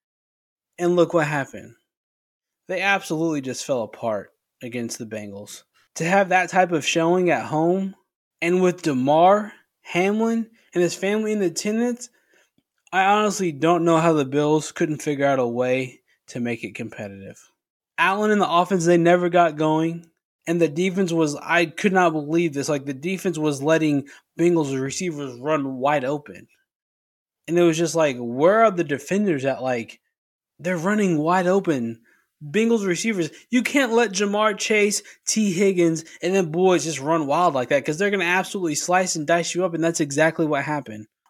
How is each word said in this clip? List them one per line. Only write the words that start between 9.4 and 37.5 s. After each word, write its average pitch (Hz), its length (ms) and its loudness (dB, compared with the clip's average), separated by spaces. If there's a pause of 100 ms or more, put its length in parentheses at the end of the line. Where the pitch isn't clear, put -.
Hamlin 220 680 -2 (240)
and 175 80 2
his 170 120 0
family 214 380 -2
in 214 80 -2
attendance, 214 720 -4 (840)
I 190 120 0
honestly 202 480 0
don't 160 320 2
know 165 140 4
how 165 140 4
the 147 140 2
Bills 147 460 0
couldn't 156 300 -4
figure 139 220 -2
out 139 140 2
a 127 80 0
way 127 540 -2 (280)
to 127 120 -10
make 120 240 -4
it 95 100 -12
competitive. 104 760 -14 (460)
Allen 196 340 0
and 208 120 2
the - 80 0
offense, 175 340 2
they 175 140 6
never 175 320 4
got 170 260 2
going, 160 500 -2 (400)
and 170 140 -2
the 165 80 4
defense 175 440 -2
was, 160 240 0
I 170 280 0
could 185 300 -2
not 180 180 4
believe 156 400 0
this, 139 160 -4
like, 147 160 -2
the 143 80 -6
defense 170 460 -4
was 147 240 -2
letting 151 460 2 (300)
Bengals 160 400 2
receivers 135 600 -6
run 135 380 -2
wide 139 260 0
open. 143 420 -6 (1000)
And 170 100 2
it 175 40 6
was 160 160 4
just 165 160 -2
like, 151 240 2
where 143 460 2
are 220 60 4
the 175 140 -2
defenders 147 600 -2
at? 131 160 -2
Like, 123 380 -6 (580)
they're 175 180 -4
running 190 420 0
wide 175 280 2
open. 151 560 0 (420)
Bengals 214 420 0
receivers, 175 440 -2 (200)
you 240 120 2
can't 262 300 0
let 233 200 2
Ja'Marr 208 460 0
Chase, 208 440 0 (240)
T 208 260 0
Higgins, 175 520 2 (180)
and 180 120 0
then 180 180 0
boys 175 320 4
just 151 160 -6
run 156 260 0
wild 156 280 2